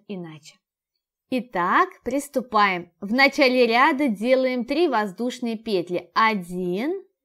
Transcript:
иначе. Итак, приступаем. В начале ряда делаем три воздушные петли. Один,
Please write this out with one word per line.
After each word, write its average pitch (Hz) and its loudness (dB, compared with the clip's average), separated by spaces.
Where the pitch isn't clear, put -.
иначе. 170 -14
Итак, 247 0
приступаем. 220 -2
В 196 -8
начале 254 4
ряда 262 2
делаем 254 0
три 302 0
воздушные 226 -4
петли. 180 -4
Один, 208 -2